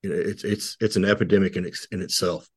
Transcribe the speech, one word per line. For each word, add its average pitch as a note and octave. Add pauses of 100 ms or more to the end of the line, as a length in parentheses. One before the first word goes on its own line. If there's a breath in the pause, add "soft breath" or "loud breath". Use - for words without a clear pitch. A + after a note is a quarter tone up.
You F#2+
know, -
it's, G2
it's, -
it's A2
an F#2+
epidemic G2
in, F2+
ex-, -
in F#2
itself. F2+